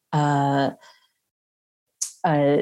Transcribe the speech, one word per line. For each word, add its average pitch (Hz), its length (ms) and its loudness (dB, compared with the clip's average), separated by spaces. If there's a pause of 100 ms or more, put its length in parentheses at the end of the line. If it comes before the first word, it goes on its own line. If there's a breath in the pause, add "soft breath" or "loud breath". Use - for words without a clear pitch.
(120)
uh, 139 580 0 (1500 soft breath)
uh, 147 380 2